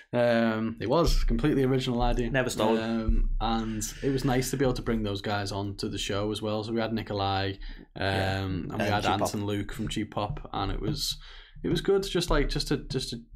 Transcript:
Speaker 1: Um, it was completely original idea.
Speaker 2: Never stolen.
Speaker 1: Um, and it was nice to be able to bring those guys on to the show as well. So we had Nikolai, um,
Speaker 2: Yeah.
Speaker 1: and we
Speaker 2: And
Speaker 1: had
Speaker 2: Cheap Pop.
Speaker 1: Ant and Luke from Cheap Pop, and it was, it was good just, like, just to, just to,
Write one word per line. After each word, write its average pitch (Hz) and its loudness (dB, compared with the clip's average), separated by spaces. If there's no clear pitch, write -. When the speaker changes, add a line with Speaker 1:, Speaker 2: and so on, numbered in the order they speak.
Speaker 1:
Um, 113 2
it 98 -2
was 160 4
completely 131 2
original 127 2
idea. 120 2
Speaker 2:
Never 127 2
stolen. 110 2
Speaker 1:
Um, 110 2
and 110 0
it 139 2
was 131 0
nice 131 2
to 135 -2
be 139 2
able 127 4
to - -4
bring 113 0
those 101 -2
guys 101 -2
on 101 -4
to 110 -4
the 101 -6
show 104 -2
as 104 -4
well. 107 -2
So 110 -6
we 117 0
had 117 0
Nikolai, 98 0
um, - -10
Speaker 2:
Yeah. 95 0
Speaker 1:
and 92 -4
we - -8
Speaker 2:
And 107 -2
Speaker 1:
had 104 2
Speaker 2:
Cheap 95 2
Pop. 101 2
Speaker 1:
Ant 92 0
and 104 -4
Luke 101 -4
from 107 -6
Cheap 104 -4
Pop, - -6
and 101 -2
it - -2
was, - -2
it - 0
was 180 2
good 196 4
just, 175 -2
like, 147 4
just - -2
to, 147 2
just 131 -6
to, 117 -8